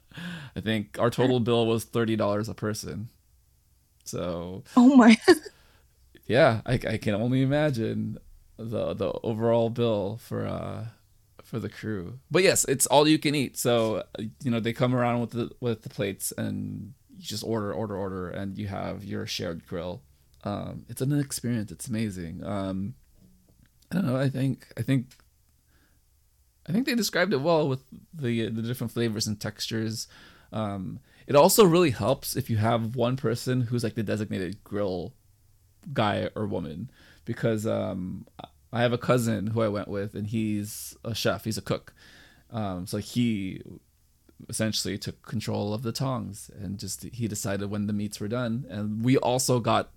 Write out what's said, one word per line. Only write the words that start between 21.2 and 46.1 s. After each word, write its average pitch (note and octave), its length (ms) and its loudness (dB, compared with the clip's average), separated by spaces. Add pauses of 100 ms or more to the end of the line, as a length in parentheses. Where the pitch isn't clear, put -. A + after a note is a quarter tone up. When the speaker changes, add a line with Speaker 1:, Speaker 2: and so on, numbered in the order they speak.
Speaker 1:
It's - 160 -14
amazing. F#2 560 -6
Um, G2 520 -4 (960)
I - 40 -4
don't F3+ 120 0
know. B2+ 100 0
I C3+ 120 2
think, C3+ 380 -2 (100)
I - 40 -2
think, C3+ 340 -2 (1500)
I D3+ 40 -4
think A#3 140 0
they C#4+ 100 0
described F#3+ 380 2
it C3+ 80 2
well D#3 260 4
with C3 140 -2 (320)
the, A#2 360 0
the A2 120 -4
different A#2 300 -4
flavors A2+ 360 0
and G#2 120 -4
textures. A2+ 680 -6 (440)
Um, G2+ 480 -6 (280)
it - 80 4
also F#3 280 10
really E3+ 280 6
helps A2 440 -2
if - 140 -4
you A2+ 80 0
have A2+ 380 2
one B2 220 2
person B2+ 440 0
who's, A#2 220 -2
like, G#2+ 120 -2
the A2+ 80 -2
designated G#2 600 -4
grill G2 500 -4 (800)
guy G#2 420 0
or G#2+ 120 -4
woman, F2+ 420 -6 (360)
because, A2+ 420 -2
um, F#2+ 580 -4 (480)
I A2+ 80 0
have A#2+ 120 2
a A#2+ 40 2
cousin A2+ 500 0
who A2+ 140 0
I A2 60 2
went G2+ 200 -4
with, G2+ 280 -6
and G2+ 100 -6
he's G#2+ 760 -4
a A#2 100 -6
chef. G2+ 300 -2
He's A2 140 -4
a G2 40 -8
cook. - 320 -6 (560)
Um, F#2+ 380 -6
so G#2 100 -4
he G#2 640 -2 (880)
essentially G#2+ 480 -2
took - 240 -10
control G#2 520 -4
of A#2 100 -6
the A2+ 80 -4
tongs, A2+ 580 -6 (100)